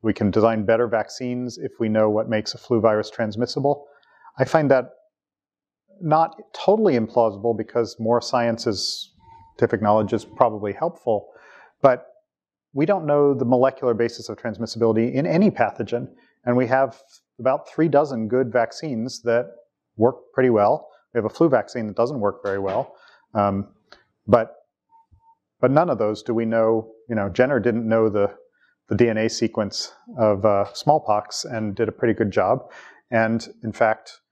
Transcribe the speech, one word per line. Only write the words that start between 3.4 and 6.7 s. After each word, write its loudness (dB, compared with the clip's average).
I 2
find 2
that 2
not 0
totally 2